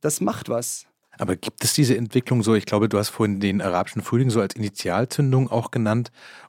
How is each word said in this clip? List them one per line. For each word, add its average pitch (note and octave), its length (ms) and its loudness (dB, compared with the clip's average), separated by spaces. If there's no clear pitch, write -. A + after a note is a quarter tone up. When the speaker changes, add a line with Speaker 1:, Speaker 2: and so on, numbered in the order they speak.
Speaker 1:
das D3+ 200 -2
macht - 280 -2
was. - 380 -6
Speaker 2:
Aber F#2 160 -2
gibt - 300 -8
es - 100 0
diese C3 220 4
Entwicklung A#2 480 0
so, A2 100 4
ich G#2 120 0
glaube, G#2+ 220 2
du G2+ 100 2
hast G#2 100 0
vorhin G#2 320 0
den G2+ 200 2
arabischen F#2 400 -2
Frühling A#2+ 300 0
so A2+ 100 2
als G2 140 -2
Initialzündung A#2+ 960 0
auch A2+ 220 -2
genannt. A2+ 400 0